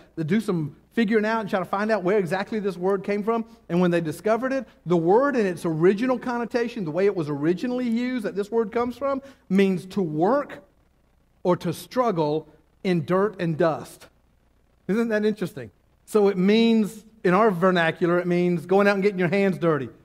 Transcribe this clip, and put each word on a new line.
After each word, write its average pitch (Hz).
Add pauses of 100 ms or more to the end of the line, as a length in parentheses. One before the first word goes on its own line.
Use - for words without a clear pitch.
(160)
to 160
do 190
some 165 (200)
figuring 220
out 220
and 175
try 196
to 175
find 208
out 202
where 196
exactly 190
this 190
word 190
came 208
from. 226 (240)
And 175
when 180
they 170
discovered 220
it, 269 (200)
the 175
word 214
in 208
its 175
original 196
connotation, 240
the 156
way 185
it 202
was 160
originally 185
used 240
that 170
this 196
word 226
comes 240
from, 277 (260)
means 190
to 208
work 175 (800)
or 180
to 165
struggle 165 (340)
in 175
dirt 196
and 170
dust. 156 (800)
Isn't 233
that 214
interesting? 170 (360)
So 208
it 196
means, 220 (180)
in 180
our 208
vernacular, 175
it 175
means 175
going 202
out 202
and 196
getting 196
your 175
hands 196
dirty, 147 (160)